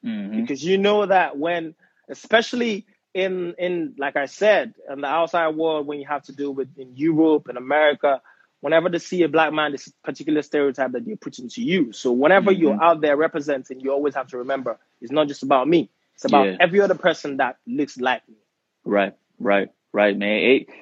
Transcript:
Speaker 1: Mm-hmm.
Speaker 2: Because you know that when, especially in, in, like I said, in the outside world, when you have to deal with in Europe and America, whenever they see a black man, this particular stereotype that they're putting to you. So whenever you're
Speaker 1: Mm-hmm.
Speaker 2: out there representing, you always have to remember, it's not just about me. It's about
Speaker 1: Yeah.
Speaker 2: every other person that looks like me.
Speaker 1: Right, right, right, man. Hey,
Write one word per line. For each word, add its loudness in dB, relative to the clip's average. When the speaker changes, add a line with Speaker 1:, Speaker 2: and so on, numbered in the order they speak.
Speaker 1:
Mm-hmm. -6
Speaker 2:
Because -6
you 2
know 2
that 2
when, -4
especially -2
in, -4
in, -4
like -4
I -2
said, 0
in -10
the -6
outside 0
world, -2
when -8
you -12
have -6
to -20
deal -8
with -6
in -18
Europe 2
and -10
America, 2
whenever 2
they -2
see 0
a 2
black 2
man, -2
this -12
particular -2
stereotype -2
that -6
they're -10
putting -14
to -10
you. 0
So -2
whenever 4
you're 2
Speaker 1:
Mm-hmm. -2
Speaker 2:
out 4
there 2
representing, -4
you -4
always -2
have -6
to -10
remember, -6
it's -14
not 2
just -10
about 2
me. 2
It's -10
about 6
Speaker 1:
Yeah. -2
Speaker 2:
every 4
other 2
person -2
that -2
looks -6
like -2
me. -20
Speaker 1:
Right, 0
right, 0
right, 2
man. -2
Hey, 2